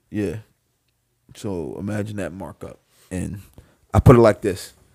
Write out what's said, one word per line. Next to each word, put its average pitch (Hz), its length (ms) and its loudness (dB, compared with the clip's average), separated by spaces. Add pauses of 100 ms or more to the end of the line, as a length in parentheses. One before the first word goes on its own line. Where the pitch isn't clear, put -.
Yeah. 98 280 -6 (1000)
So 82 440 -10
imagine 104 380 -8
that 85 160 -10
markup. 85 460 -16 (300)
And 90 320 -8 (520)
I 107 60 4
put 127 160 8
it 117 40 6
like 107 220 6
this. - 320 -6 (220)